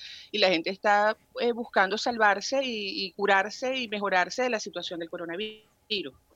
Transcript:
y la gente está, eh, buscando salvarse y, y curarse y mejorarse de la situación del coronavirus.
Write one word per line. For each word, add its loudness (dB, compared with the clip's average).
y -4
la 6
gente 2
está, 2
eh, 2
buscando 0
salvarse 2
y, -4
y -8
curarse 0
y -6
mejorarse 0
de 0
la -2
situación -8
del -10
coronavirus. -8